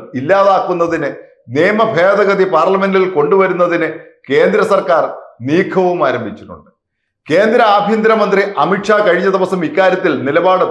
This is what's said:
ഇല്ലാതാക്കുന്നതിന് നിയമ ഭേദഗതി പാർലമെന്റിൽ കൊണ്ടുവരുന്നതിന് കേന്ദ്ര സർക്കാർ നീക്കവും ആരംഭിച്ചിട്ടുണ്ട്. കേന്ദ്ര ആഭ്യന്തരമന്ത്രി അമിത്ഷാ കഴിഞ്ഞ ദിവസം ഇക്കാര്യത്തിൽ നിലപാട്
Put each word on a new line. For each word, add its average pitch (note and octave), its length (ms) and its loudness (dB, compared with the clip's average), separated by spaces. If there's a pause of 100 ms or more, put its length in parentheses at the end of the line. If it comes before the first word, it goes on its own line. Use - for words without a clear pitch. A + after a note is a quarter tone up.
(200)
ഇല്ലാതാക്കുന്നതിന് F3+ 880 0 (460)
നിയമ G3 240 2 (160)
ഭേദഗതി F#3+ 560 2
പാർലമെന്റിൽ F#3+ 540 0 (100)
കൊണ്ടുവരുന്നതിന് F3+ 720 0 (420)
കേന്ദ്ര F3+ 300 2 (140)
സർക്കാർ F3+ 300 2 (460)
നീക്കവും F3 500 0 (100)
ആരംഭിച്ചിട്ടുണ്ട്. G2 600 -10 (600)
കേന്ദ്ര A3 280 2 (180)
ആഭ്യന്തരമന്ത്രി G#3 680 0 (200)
അമിത്ഷാ G3+ 420 0
കഴിഞ്ഞ F3+ 300 0
ദിവസം F#3 220 -2 (120)
ഇക്കാര്യത്തിൽ F3+ 420 2 (160)
നിലപാട് F3 420 2